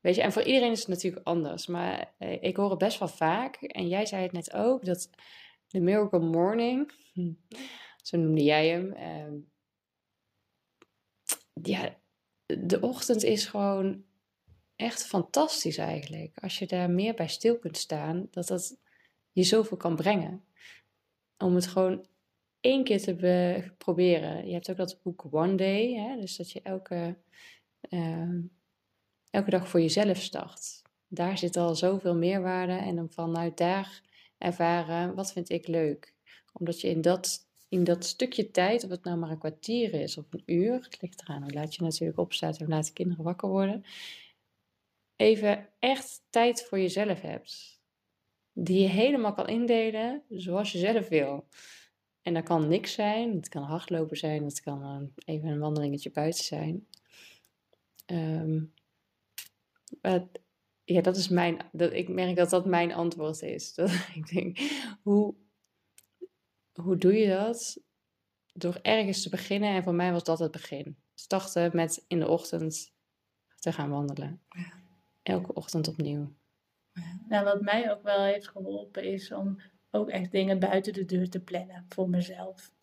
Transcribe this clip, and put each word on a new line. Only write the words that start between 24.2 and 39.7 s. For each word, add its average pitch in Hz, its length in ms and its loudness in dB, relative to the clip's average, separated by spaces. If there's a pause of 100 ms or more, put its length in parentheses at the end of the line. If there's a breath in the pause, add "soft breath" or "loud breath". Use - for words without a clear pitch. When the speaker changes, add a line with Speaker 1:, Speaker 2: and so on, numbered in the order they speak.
Speaker 1:
Je 180 60 -6
hebt 175 180 -6
ook 185 60 -4
dat 180 260 -6
boek 180 280 -8
One 165 240 4
Day, 196 380 2
hè, 233 280 -6
dus 185 160 -8
dat 175 140 -10
je 185 120 -12
elke, 185 540 -6 (640 loud breath)
ehm, 170 600 -4 (880)
elke 202 200 0
dag 185 180 2
voor 175 120 4
jezelf 180 380 4
start. - 640 -10 (260)
Daar 180 300 -2
zit 175 180 -2
al 170 180 2
zoveel 185 420 2
meerwaarde 185 560 0
en 185 240 -2
dan 165 140 -4
vanuit 165 460 -2
daar 190 440 0 (380 soft breath)
ervaren, 175 760 0
"Wat 190 180 -6
vind 175 180 -6
ik 170 160 -2
leuk?" 160 480 -2 (380 soft breath)
Omdat 170 280 -4
je - 80 -2
in 165 120 0
dat, 180 460 2 (220)
in 180 160 4
dat 175 200 2
stukje 247 460 -2
tijd, 208 340 2
of 190 60 -10
het 180 140 -8
nou 175 140 -2
maar 165 120 -4
een 160 80 -4
kwartier 190 560 -2